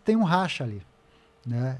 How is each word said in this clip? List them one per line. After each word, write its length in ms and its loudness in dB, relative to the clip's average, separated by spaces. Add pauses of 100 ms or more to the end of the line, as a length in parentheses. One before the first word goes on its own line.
tem 140 4
um 60 4
racha 420 0
ali, 160 -8 (640)
né? 340 -4